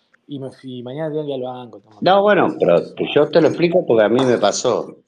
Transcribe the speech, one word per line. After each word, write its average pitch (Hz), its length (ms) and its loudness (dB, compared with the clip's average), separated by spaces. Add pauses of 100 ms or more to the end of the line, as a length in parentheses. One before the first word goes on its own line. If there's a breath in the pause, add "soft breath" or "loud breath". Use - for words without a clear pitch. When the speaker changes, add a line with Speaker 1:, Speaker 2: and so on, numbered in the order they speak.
(300)
Speaker 1:
y 143 100 -12
me 131 120 -14
fui, 127 300 -18
mañana 143 280 -10
tengo 151 160 -6
que 143 60 -8
ir 135 40 -8
al 127 180 -8
banco, 117 280 -18
toma, - 180 -20
Speaker 2:
No, 196 220 4
bueno, 196 240 4
Speaker 1:
así 82 160 -2
Speaker 2:
pero 87 160 6
Speaker 1:
es. - 180 -4
Speaker 2:
te, - 80 -6 (100)
yo 147 160 4
te 170 120 2
lo 139 80 4
explico 170 360 0
porque 110 200 4
a 104 40 2
mí 127 140 2
me 120 140 2
pasó. 101 720 -2